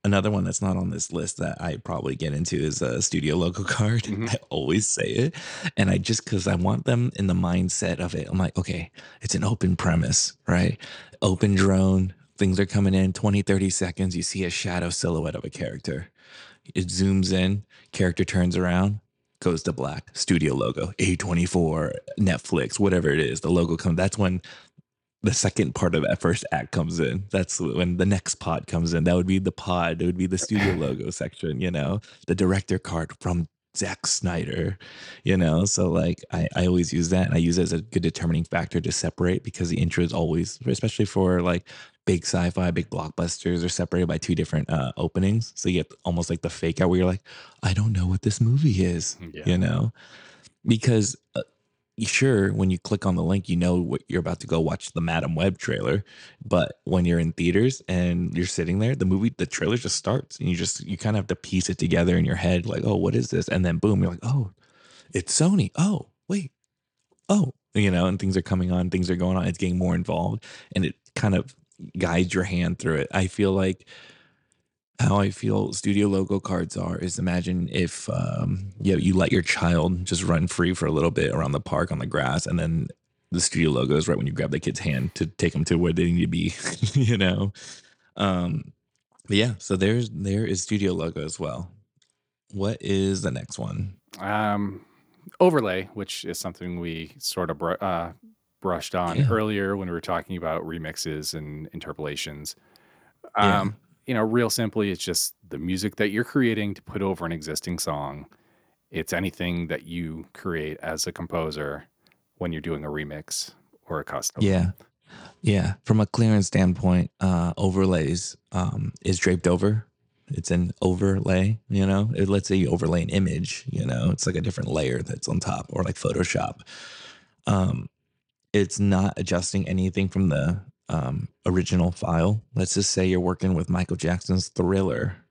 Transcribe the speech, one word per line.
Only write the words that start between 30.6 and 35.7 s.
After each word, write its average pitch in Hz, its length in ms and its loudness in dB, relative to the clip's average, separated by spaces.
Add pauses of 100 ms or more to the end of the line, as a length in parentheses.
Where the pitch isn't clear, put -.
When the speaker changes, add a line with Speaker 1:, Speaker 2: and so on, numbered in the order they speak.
Speaker 2:
<laughs> - 20 -2
Speaker 1:
logo 67 340 -4
section, 67 500 -6
you 87 100 0
know, 82 300 -2 (260)
the 90 80 0
director 95 440 2
card 82 420 -6
from 87 260 -2 (300)
Zack - 300 -4
Snyder, 85 720 -2 (440)
you 95 140 4
know? 85 300 4
So, 90 240 2